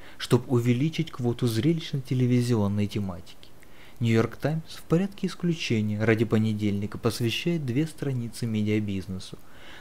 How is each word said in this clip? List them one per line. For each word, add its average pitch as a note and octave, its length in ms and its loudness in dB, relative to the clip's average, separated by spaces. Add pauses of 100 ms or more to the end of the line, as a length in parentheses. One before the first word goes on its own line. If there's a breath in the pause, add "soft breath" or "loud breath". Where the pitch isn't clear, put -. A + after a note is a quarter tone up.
(220 loud breath)
чтоб B2 300 2
увеличить B2 580 2
квоту A#2+ 380 0
зрелищно-телевизионной B2 1400 2
тематики. F#2+ 640 -6 (500 loud breath)
"Нью-Йорк A2+ 380 4
Таймс" D#3+ 380 -4
в - 80 -14
порядке G3 420 0
исключения A2 800 0
ради A2+ 200 6
понедельника G#2 720 0
посвящает B2+ 680 0
две C3+ 220 0
страницы B2 580 -4
медиабизнесу, G#2 960 0 (420 loud breath)